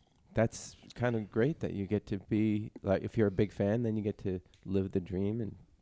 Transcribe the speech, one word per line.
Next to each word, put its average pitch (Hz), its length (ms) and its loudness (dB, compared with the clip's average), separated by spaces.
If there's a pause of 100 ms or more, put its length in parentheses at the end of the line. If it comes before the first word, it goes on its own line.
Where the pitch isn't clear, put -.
(340)
That's - 440 -2 (180)
kinda 120 260 0
great 113 380 0
that 87 140 -4
you 98 140 -4
get 101 200 0
to 101 120 -4 (100)
be, 107 420 2 (120)
like, 98 200 2
if - 140 -4
you're 110 100 6
a 101 40 2
big 95 200 0
fan, 104 320 0
then 110 140 0
you 107 60 0
get 104 160 -2
to 92 200 -4 (260)
live 95 260 0
the 95 100 2
dream 98 400 -2
and 107 140 -6 (260)